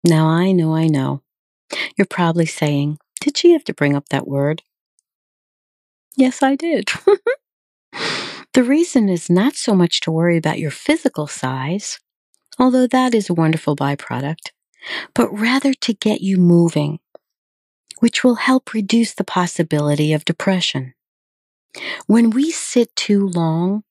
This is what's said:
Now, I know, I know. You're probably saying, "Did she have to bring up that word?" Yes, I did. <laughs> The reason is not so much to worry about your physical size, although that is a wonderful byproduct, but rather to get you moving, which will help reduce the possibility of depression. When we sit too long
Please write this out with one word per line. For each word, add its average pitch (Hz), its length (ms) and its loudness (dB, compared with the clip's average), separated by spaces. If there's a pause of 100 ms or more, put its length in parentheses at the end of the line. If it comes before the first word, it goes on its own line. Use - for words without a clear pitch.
Now, 160 240 4
I 175 260 2
know, 160 220 0
I 160 120 0
know. 139 360 -2 (720)
You're 196 100 2
probably 170 400 0
saying, 147 520 -2 (220)
"Did - 160 -4
she 349 160 6
have 311 120 2
to - 100 -8
bring 143 200 0
up 143 140 -6
that - 180 -4
word?" 143 360 -4 (1500)
Yes, 254 260 2
I 269 140 2
did. 330 320 -2 (180)
<laughs> 403 120 6 (1400)
The 254 80 6
reason 262 460 2
is 175 200 -2
not 190 280 2
so - 180 -2
much 175 280 2
to 165 100 -4
worry 170 240 2
about 160 240 -2
your 151 100 -4
physical - 560 -2
size, 135 720 -6 (580)
although 254 300 2
that 254 260 2
is 214 160 0
a 180 60 -2
wonderful 160 400 0
byproduct, 143 800 -6 (600)
but - 240 0
rather 254 380 0
to - 180 -4
get - 280 -2
you 190 160 0
moving, 170 640 2 (1000)
which - 240 0
will 247 140 4
help - 360 0
reduce 220 400 0
the - 120 -6
possibility 151 880 0
of 151 120 -2
depression. 170 680 -4 (1120)
When 226 240 4
we 277 220 0
sit - 420 -2
too 202 320 0
long 175 640 -2